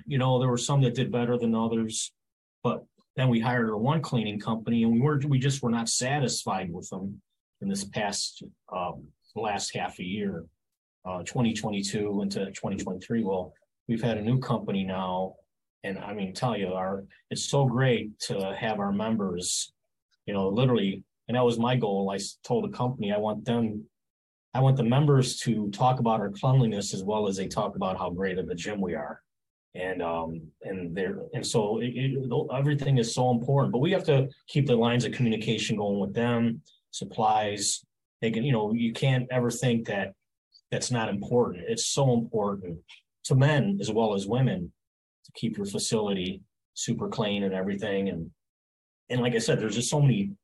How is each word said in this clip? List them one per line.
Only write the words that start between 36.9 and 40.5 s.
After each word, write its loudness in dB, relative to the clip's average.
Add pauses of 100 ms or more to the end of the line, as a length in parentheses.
supplies. 0 (360)
They 0
can, 0
you 2
know, 2
you 2
can't 0
ever 2
think 0
that -4 (560)